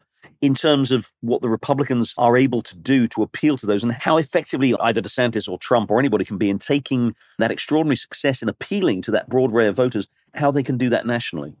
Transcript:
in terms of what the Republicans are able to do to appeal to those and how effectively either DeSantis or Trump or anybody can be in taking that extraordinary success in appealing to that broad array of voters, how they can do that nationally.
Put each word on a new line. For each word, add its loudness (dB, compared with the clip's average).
in 2
terms 2
of 0
what -2
the 0
Republicans 0
are 4
able 2
to -16
do 2
to -2
appeal 0
to -12
those 0
and 0
how 0
effectively 0
either 0
DeSantis -2
or -8
Trump 0
or 4
anybody 2
can -6
be 0
in 0
taking -2
that 0
extraordinary 0
success -4
in -6
appealing -2
to -8
that 0
broad 0
array 4
of 0
voters, 0
how 0
they 0
can -2
do 0
that 0
nationally. -6